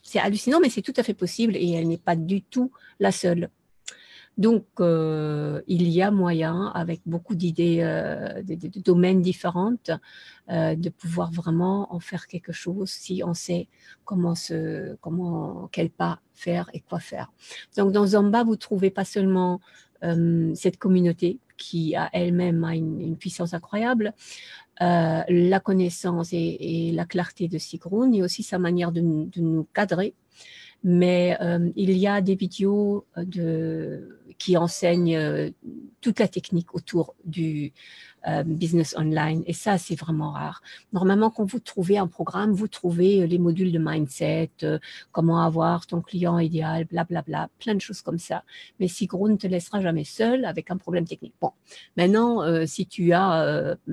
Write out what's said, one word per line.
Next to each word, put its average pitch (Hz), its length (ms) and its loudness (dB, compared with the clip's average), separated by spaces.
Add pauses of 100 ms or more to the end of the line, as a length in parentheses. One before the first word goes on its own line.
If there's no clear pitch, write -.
c'est - 160 -2
hallucinant, 240 400 2
mais 302 100 6
c'est - 140 -2
tout 269 120 -6
à 247 60 2
fait 208 140 -2
possible 220 400 0
et 175 160 0
elle 165 160 0
n'est 165 100 0
pas 170 180 0
du 175 280 -2
tout 254 280 -2 (280)
la 196 120 4
seule. 170 380 0 (880)
Donc, 220 300 4 (120)
euh, 151 840 0
il 175 240 2
y 175 140 4
a 208 80 2
moyen, 175 560 2
avec 170 400 -6
beaucoup 170 260 -6
d'idées, 170 480 2
euh, 160 640 -4
de, 190 100 -8
de, 170 140 -8
de 190 120 -10
domaines 180 420 4
différents, 185 520 -2 (760)
euh, 160 260 0
de 170 140 -4
pouvoir 170 420 -6
vraiment 175 600 -2
en 175 80 -6
faire - 280 -10
quelque 175 240 -12
chose 190 400 -6
si - 340 -6
on 170 80 -2
sait 175 340 -4 (380)
comment 175 300 0
se, 160 640 -6
comment, 170 720 -6
quel 165 180 -2
pas 170 300 -4 (140)
faire 175 400 -4
et 147 80 -12
quoi - 180 -10
faire. - 320 -10 (460)
Donc, 196 140 4
dans 208 140 4
Zomba, 202 380 4
vous 226 140 2
trouvez 190 340 0
pas 190 140 -4
seulement, 185 540 2 (440)
euh, 170 500 2
cette 175 240 -2
communauté 180 600 2 (180)
qui 165 380 -4
a 160 180 -2
elle-même 175 500 2
a 165 120 -2
une, 160 260 -4
une 165 160 -6
puissance 175 380 -6
incroyable, 214 580 -2 (680)
euh, 165 460 2
la 180 320 4
connaissance 175 720 0
et, 165 580 -2
et - 20 0
la 170 140 -2
clarté 175 420 -4
de 175 100 -4
Sigrun, 208 540 0
et 202 100 4
aussi 180 220 -2
sa 185 160 -4
manière 175 320 2
de, 170 100 0
de 165 400 0
nous 160 220 2 (100)
cadrer. 196 400 0 (680)
Mais, 180 580 4
euh, 175 340 0
il 190 220 2
y 190 80 2
a 202 160 2
des 190 140 2
vidéos, 202 720 0 (100)
euh, 170 80 -6
de, 160 920 -4 (180)
qui 180 180 2
enseignent, 170 600 2
euh, 151 340 0 (520)
toute - 180 0
la 214 80 4
technique - 480 -4
autour - 400 -2 (100)
du, 156 480 -4 (540)
euh, 160 160 -2
business 165 520 0
online. 156 520 0
Et 170 60 -4
ça, 196 260 0
c'est - 160 -6
vraiment 156 360 -4
rare. 151 300 -10 (320)
Normalement, 196 380 4
quand 214 140 -2
vous 214 140 -6
trouvez 196 380 0
un 190 100 0
programme, 196 440 -2
vous 208 160 0
trouvez, 180 560 2
euh, - 20 2
les 175 140 2
modules 175 320 2
de 165 80 0
mindset, 156 720 -2 (120)
euh, 156 140 0 (340)
comment 165 300 4
avoir 170 460 2
ton 170 140 -2
client 175 360 -2
idéal, 160 480 -2
blablabla, 165 640 -4 (100)
plein 220 140 -4
de 196 80 0
choses - 220 -12
comme 165 160 -6
ça. - 240 -8 (360)
Mais 185 80 0
Sigrun 185 420 -2
ne 208 80 4
te 202 100 -6
laissera 185 340 -2
jamais 165 220 0
seul 240 420 0
avec 165 240 -6
un 185 80 -4
problème 170 280 -2
technique. - 360 -12
Bon, 170 100 -2 (440)
maintenant, 214 480 4
euh, 165 240 2
si 180 180 -6
tu 170 280 2
as, 175 280 4
euh, 151 340 0 (180)